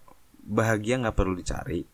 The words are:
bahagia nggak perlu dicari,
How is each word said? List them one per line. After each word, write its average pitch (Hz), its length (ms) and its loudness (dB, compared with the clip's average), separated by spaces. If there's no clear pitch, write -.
bahagia 110 560 2
nggak 113 160 0
perlu 95 160 4
dicari, 85 480 -4